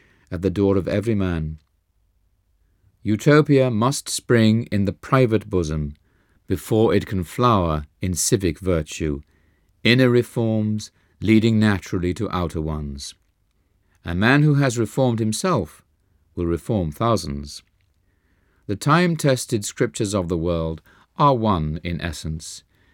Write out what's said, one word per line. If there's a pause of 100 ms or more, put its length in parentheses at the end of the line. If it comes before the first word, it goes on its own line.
(300)
at
the
door
of
every
man. (1400)
Utopia
must
spring
in
the
private
bosom (520)
before
it
can
flower (140)
in
civic
virtue, (640)
inner
reforms (300)
leading
naturally
to
outer
ones. (920)
A
man
who
has
reformed
himself (540)
will
reform
thousands. (1040)
The
time-tested
scriptures
of
the
world (360)
are
one
in
essence, (320)